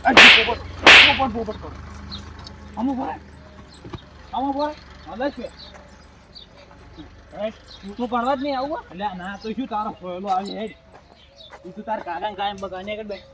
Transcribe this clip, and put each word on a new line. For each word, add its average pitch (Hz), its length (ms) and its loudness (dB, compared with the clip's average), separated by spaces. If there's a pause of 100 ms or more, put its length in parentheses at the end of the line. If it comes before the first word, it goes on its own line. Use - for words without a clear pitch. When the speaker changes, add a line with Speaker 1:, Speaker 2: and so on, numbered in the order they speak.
Speaker 1:
આ 269 80 6
જી 240 320 10
પોપટ. 233 180 -2 (560)
પોપટ, 254 160 0
પોપટ 214 260 -6
કરો. 156 100 -14 (1040)
આમાં 247 200 0
ભરે. 254 180 -4 (1200)
આમાં 269 180 0
ભરે. 302 220 -2 (320)
હાલે 233 240 -2
છે. 226 200 -10 (1900)
હે? 214 160 -4 (440)
Speaker 2:
તું 240 120 -4
ભણવા 247 260 2
જ 262 40 -2
નહીં 269 200 -2
આવું 277 120 -2
હો? 466 200 -4
Speaker 1:
અલ્યા, 190 240 -6
ના, 185 220 -10
તો 220 160 -8
શું 247 140 -4
તારો 214 240 -4
ફોયલો 180 380 -8
આવી 190 280 0
હેડ. 214 180 -6 (920)
ઈ 180 40 -12
તું 214 140 -14
તાર 214 160 -4
કાકાને 185 340 -6
કાયમ 202 220 -4
બગા. 190 260 -8
ને 208 140 -6
કર 220 80 -8
બે. 196 180 -8 (120)